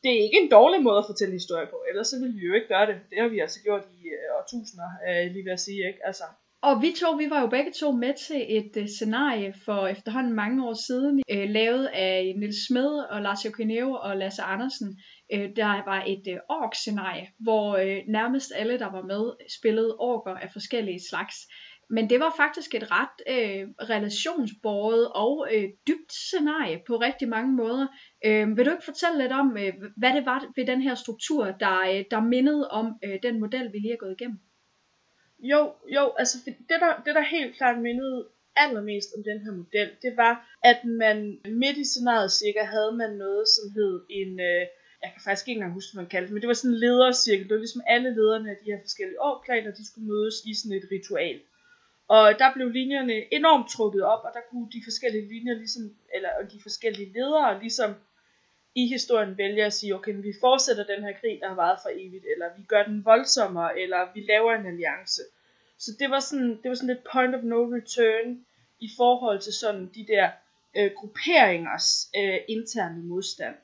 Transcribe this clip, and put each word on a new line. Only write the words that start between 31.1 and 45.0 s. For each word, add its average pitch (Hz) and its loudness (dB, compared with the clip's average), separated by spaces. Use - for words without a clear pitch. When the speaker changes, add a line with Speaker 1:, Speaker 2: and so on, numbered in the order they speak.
Speaker 2:
der, 190 0
øh, 190 0
der 220 0
mindede 254 2
om, 220 -4
øh, 196 -6
den 233 -2
model, 220 -4
vi 208 -8
lige 220 -4
er 233 -6
gået 190 -10
igennem? 240 -10
Speaker 1:
Jo, 294 4
jo, 277 4
altså, 247 0
for - -10
det, - -2
der, 330 2
det, 294 -2
der 311 6
helt 294 -2
klart 247 2
mindede 247 -4
allermest 214 0
om 208 -10
den 214 -6
her 208 -10
model, 202 -2
det 240 -4
var, 240 2
at 240 8
man 214 0
midt 254 0
i 285 -4
scenariet 233 2
cirka 214 0
havde 214 0
man 233 -4
noget, 202 -2
som 208 4
hed 196 0
en, 190 -8
øh, 175 0